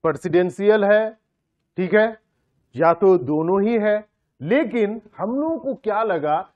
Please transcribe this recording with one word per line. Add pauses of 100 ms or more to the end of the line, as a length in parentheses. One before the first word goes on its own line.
प्रेसिडेंशियल
है, (680)
ठीक
है, (720)
या
तो
दोनों
ही
है। (440)
लेकिन (160)
हम
लोगों
को (100)
क्या
लगा (180)